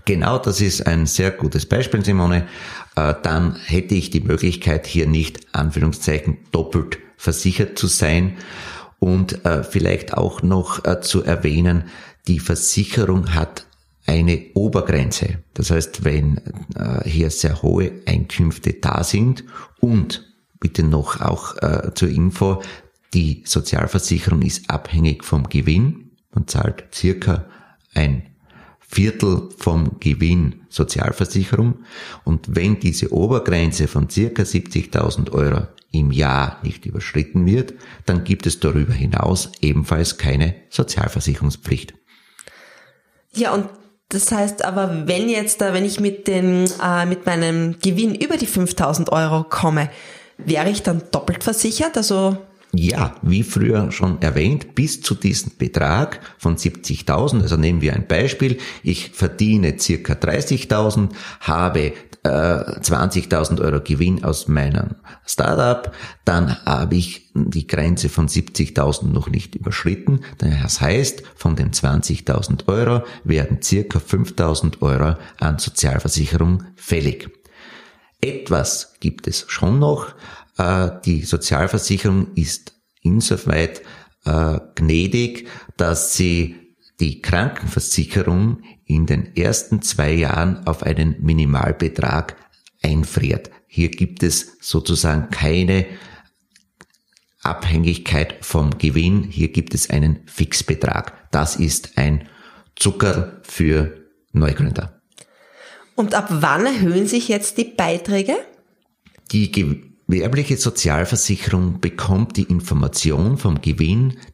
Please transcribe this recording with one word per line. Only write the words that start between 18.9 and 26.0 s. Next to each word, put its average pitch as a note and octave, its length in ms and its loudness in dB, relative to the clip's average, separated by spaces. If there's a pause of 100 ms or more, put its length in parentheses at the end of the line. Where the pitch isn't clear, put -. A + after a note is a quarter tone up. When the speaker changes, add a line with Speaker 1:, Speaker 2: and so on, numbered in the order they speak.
Speaker 1:
sind A#2+ 400 0 (380)
und A2+ 520 0 (260)
bitte - 220 -2
noch D#2 400 2
auch, - 360 -4
äh, - 360 -2
zur F2+ 160 0
Info, F#2 540 0 (500)
die D#2+ 320 0
Sozialversicherung - 960 0
ist - 260 -2
abhängig D#2+ 560 0
vom C#2 240 0
Gewinn. F2 640 2 (240)